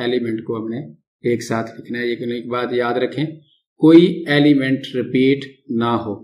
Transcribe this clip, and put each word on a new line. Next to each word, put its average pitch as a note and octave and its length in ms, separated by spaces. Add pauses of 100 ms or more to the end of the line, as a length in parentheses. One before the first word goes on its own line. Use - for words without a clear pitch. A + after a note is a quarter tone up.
एलिमेंट A#2 440
को A#2 100
हमने A2 220 (460)
एक A#2+ 180
साथ A2+ 220 (120)
लिखना A#2 220
है। A#2+ 80
लेकिन A#2+ 260
एक A#2+ 160
बात B2 260
याद A#2+ 240
रखें, B2+ 280 (540)
कोई E3+ 500
एलिमेंट C#3 640
रिपीट C3 500 (280)
ना A#2 200
हो, G#2+ 320